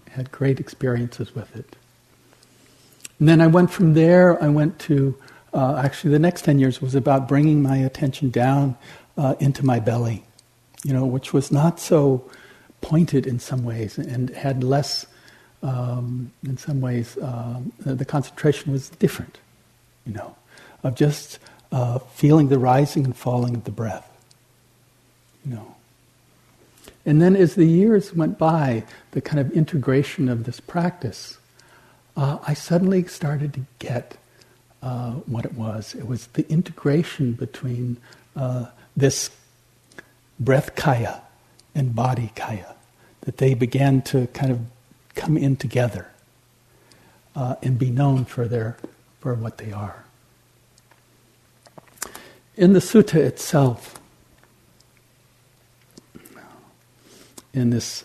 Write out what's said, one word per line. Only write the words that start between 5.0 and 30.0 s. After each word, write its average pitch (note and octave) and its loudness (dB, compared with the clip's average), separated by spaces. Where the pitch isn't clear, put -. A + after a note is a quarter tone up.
uh, C3+ 0
actually C#3 -2
the D3 4
next F3+ 2
ten C#3+ 4
years C3 2
was C3 -2
about C3+ 2
bringing D3 4
my C3+ 0
attention C3 -2
down, C3 2
uh, C#3 0
into C#3 0
my B2+ 2
belly, A#2 -2
you C#3 -4
know, C3 0
which C3 -4
was C#3 0
not D#3+ 2
so C#3 2
pointed D3+ 0
in A#2+ -4
some B2+ -6
ways A2+ -6
and B2+ -6
had C3 -4
less, C#3 -2
um, B2 -6
in C3+ -6
some C#3+ -6
ways, B2 -4
um, B2 -8
the, C3+ -4
the C3 -6
concentration - -2
was C3+ -4
different, - -2
you A2 -8
know, - -14
of B2+ -4
just, - -2
uh, B2 -2
feeling D3 4
the C3 2
rising C3+ 2
and B2+ -2
falling B2 -2
of G#2 -10
the A2 -8
breath, G#2+ -10
you C3 -10
know. G#2 -16
And D3+ 4
then F3+ 6
as F#3 4
the E3+ 6
years F#3+ 4
went E3 -2
by, D3+ 0
the C#3+ -6
kind D3 -2
of C3+ -2
integration C#3 0